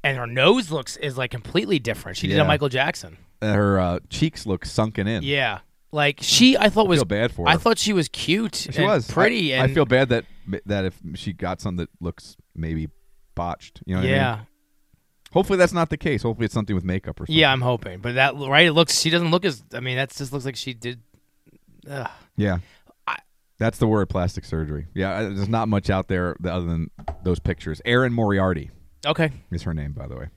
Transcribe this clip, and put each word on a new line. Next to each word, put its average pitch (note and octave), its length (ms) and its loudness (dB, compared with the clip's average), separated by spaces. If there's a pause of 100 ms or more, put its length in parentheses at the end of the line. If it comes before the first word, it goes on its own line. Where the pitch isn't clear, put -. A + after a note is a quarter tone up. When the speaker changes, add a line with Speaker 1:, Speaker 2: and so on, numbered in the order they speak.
Speaker 1:
And C3+ 160 0
her A#2+ 80 -6
nose D#3 440 2
looks, C#3+ 260 -6
is, C3+ 220 -6
like, B2+ 120 -4
completely E3+ 480 -2
different. A2 400 -6
She F#3 80 -4
did G2 80 0
a - 40 4
Speaker 2:
Yeah. D3 80 6
Speaker 1:
Michael D3 220 2
Jackson. C3 500 -4 (220)
Speaker 2:
And G#2+ 140 0
her, G2+ 240 4
uh, F2 200 0 (100)
cheeks - 380 -2
look F#2+ 180 -4
sunken A2 420 -2
in. A2 160 -2
Speaker 1:
Yeah. C3+ 380 -2 (320)
Like, D3 300 0
she, B3+ 360 6
I G#3+ 120 6
thought G#3 160 2
Speaker 2:
I - 20 0
Speaker 1:
was E3+ 120 4
Speaker 2:
feel A#2 40 2
bad G2+ 280 0
for - 160 -4
Speaker 1:
I D#3+ 40 6
Speaker 2:
her. E3 60 4
Speaker 1:
thought A3+ 200 2
she G#3 140 0
was E3+ 160 2
cute D3 460 -2 (180)
Speaker 2:
She A#2+ 60 -6
Speaker 1:
and - 80 4
Speaker 2:
was. E3 220 0
Speaker 1:
pretty. F#3 460 2
Speaker 2:
I, C3 60 0
I C3 40 4
Speaker 1:
And C3+ 100 2
Speaker 2:
feel D3+ 120 4
bad B2+ 220 4
that, A#2 160 0 (420)
that G2 200 -2
if F2+ 120 -6 (160)
she F#2+ 180 -8
got F2+ 280 -6
something F#2 160 -6 (100)
that - 40 -18 (140)
looks - 320 -10 (180)
maybe D#2+ 340 -6 (460)
botched, - 520 -8
you F#2 80 -4
know F#2 60 0
what B2+ 60 0
I C3 40 0
mean? C3+ 60 2
Speaker 1:
Yeah. B2+ 220 0 (920)
Speaker 2:
Hopefully F#3+ 240 2
that's F3+ 160 4
not E3+ 180 0
the D3+ 60 -4
case. B2 260 -2
Hopefully A2+ 240 -2
it's - 80 -4
something G#2+ 200 -2
with F2+ 100 -2
makeup F#2 360 -6
or F2 60 -8
something. D#3 120 0
Speaker 1:
Yeah, D3 140 6
I'm C3 80 0
hoping. A2 400 -4
But A#2+ 160 -6
that, C3+ 200 4
right, C#3+ 300 6
it D#3+ 60 4
looks, D#3+ 280 4
she D#3+ 100 0
doesn't E3+ 200 2
look F3 140 2
as, B2+ 180 -2 (100)
I A#2+ 80 -8
mean, B2+ 160 -4
that C3+ 140 -2
just C3+ 220 -10
looks B2+ 120 -6
like C3+ 120 -6
she B2+ 180 -10
did. A#2+ 260 -10 (880)
Ugh. C#3 200 -8 (280)
Speaker 2:
Yeah. G2 220 2 (480)
Speaker 1:
I - 100 -4 (420)
Speaker 2:
That's A2+ 200 0
the A#2 80 4
word, G#2+ 220 4
plastic F2 360 -2
surgery. D2+ 500 -4
Yeah, F#2 220 -2
I, G#2+ 80 -2
there's G2 240 -2
not A2+ 200 0
much G2+ 220 2
out F#2+ 180 0
there F2+ 340 0
th-, F2 100 -2
other F2 140 -2
than E2 240 -2 (340)
those F2+ 160 2
pictures. D#2+ 440 -4
Erin B2 280 2
Moriarty F#2+ 580 2 (360)
Speaker 1:
Okay. D3+ 240 0 (220)
Speaker 2:
is E2+ 100 -4
her E2+ 120 -4
name, D2 180 -6
by C#2 160 -10
the C2 80 -10
way. C2 200 -12